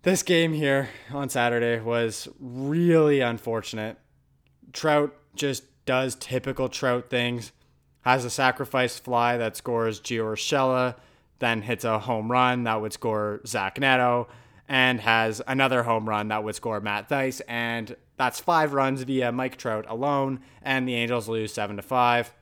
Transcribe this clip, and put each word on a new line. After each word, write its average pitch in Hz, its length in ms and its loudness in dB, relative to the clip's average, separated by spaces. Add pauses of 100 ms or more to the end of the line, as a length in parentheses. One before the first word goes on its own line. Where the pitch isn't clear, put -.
this 185 220 2
game 165 280 2
here 139 380 0 (220)
on 143 180 -6
Saturday 120 500 2
was 117 480 -2 (120)
really 147 840 2
unfortunate. 113 760 -4 (760)
Trout 147 420 2 (200)
just 139 280 -2 (220)
does 131 300 0
typical 131 520 -4
Trout 123 420 -2
things, 120 440 -2 (480)
has 127 240 2
a 120 40 -6
sacrifice 127 720 0
fly 120 380 0
that 113 180 -2
scores 113 460 -2
Gio 110 320 -4
Urshela, 127 600 0 (440)
then 117 220 0
hits 113 240 -4
a 110 140 2
home 110 300 -4
run 123 360 2
that 110 160 0
would 107 100 -6
score 107 560 -2
Zach 98 320 -4
Neto, 123 480 4 (400)
and 127 320 2
has 113 480 2
another 131 360 2
home 113 260 0
run 104 180 0
that 107 160 -2
would 107 120 -6
score 107 260 -4
Matt 104 260 -4
Thaiss, 131 400 -2
and 117 480 -4 (220)
that's 127 220 0
five 156 340 2
runs 135 300 2
via 127 280 0
Mike 131 260 -4
Trout 110 300 -4
alone, 135 540 -2 (200)
and 131 260 -2
the 123 80 -2
Angels 117 340 -2
lose 110 240 -4
seven 104 240 -6
to 98 40 -10
five. 120 600 2